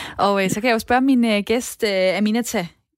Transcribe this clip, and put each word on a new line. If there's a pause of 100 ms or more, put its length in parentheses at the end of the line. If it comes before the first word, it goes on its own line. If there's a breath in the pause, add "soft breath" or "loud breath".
(180 loud breath)
Og,
øh,
så
kan
jeg
jo
spørge
min,
øh,
gæst,
øh,
Aminata, (300)